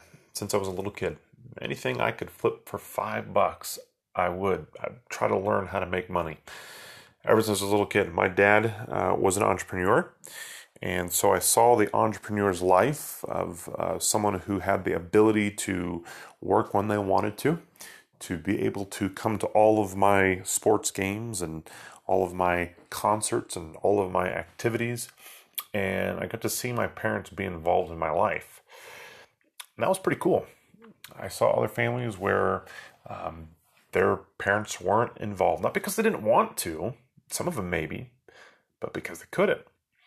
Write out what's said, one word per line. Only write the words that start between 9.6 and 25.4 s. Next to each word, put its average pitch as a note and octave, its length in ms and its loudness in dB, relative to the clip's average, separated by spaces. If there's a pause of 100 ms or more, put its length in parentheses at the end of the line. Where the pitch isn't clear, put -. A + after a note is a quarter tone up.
And F2+ 300 -4
so G2+ 220 4
I F#2+ 60 4
saw A#2+ 360 6
the G#2+ 180 2
entrepreneur's G#2 680 0
life F#2+ 640 2
of, F2+ 440 -6
uh, F2 300 -4
someone G#2 420 0
who G2+ 180 -2
had F#2+ 240 0
the F2+ 100 -2
ability G#2 580 4
to F2+ 520 -4 (360)
work G2+ 340 2
when G#2 140 2
they G#2 100 2
wanted G2 420 0
to, E3 220 0 (580)
to - 180 -6
be F#2 240 -2
able G2+ 240 -2
to G2 240 -4
come G#2+ 300 -2
to - 80 -2
all G#2+ 340 6
of F#2+ 140 -4
my G2 480 4
sports - 480 0
games G2+ 500 -6
and D#2+ 280 -8 (360)
all F#2+ 180 2
of F2+ 100 -4
my F2 400 0 (160)
concerts A2 640 -2
and E2 220 -12
all G2+ 240 2
of F#2 100 -2
my F#2 180 0
activities. A#2 800 -4 (640)